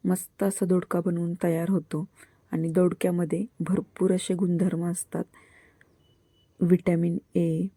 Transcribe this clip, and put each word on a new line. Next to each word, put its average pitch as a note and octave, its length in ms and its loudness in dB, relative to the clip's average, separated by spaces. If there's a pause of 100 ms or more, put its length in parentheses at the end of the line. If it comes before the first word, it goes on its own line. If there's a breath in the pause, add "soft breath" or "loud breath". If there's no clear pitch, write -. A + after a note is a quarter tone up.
मस्त - 380 -2
असा G3 220 0
दोडका F3+ 400 0
बनवून E3+ 280 -2 (100)
तयार E3+ 260 0
होतो E3 360 -2 (460 soft breath)
आणि E3 200 -2
दोडक्यामध्ये F3 760 0 (140)
भरपूर F#3 520 0
असे F#3 220 0
गुणधर्म F3 520 0
असतात, - 380 -6 (1400 soft breath)
व्हिटॅमिन F3 580 2 (180)
ए E3+ 420 0